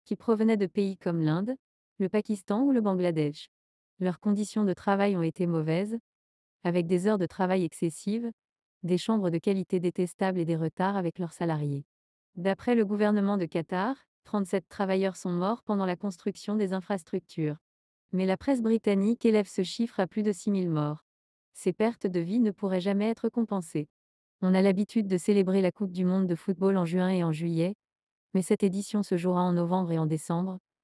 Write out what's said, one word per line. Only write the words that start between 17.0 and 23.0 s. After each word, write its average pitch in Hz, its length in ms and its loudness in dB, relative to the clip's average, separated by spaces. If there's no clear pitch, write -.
Mais 185 140 0
la 185 100 2
presse 262 260 -2
britannique 220 640 2
élève 214 240 4
ce - 140 -2
chiffre 220 380 -4
à 185 60 0
plus 214 160 -4
de 208 100 0
six - 180 -4
mille 185 200 0
morts. 151 340 -2
Ces - 180 -2
pertes 220 340 -2
de 180 140 -2
vie 185 200 0
ne 220 100 2
pourraient 185 300 -2
jamais 202 280 0